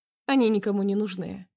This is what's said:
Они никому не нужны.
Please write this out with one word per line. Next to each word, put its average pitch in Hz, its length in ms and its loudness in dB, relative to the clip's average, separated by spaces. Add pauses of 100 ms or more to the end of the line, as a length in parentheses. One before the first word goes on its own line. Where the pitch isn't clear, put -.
(260)
Они 262 240 4
никому 202 320 0
не 196 140 0
нужны. 185 600 -6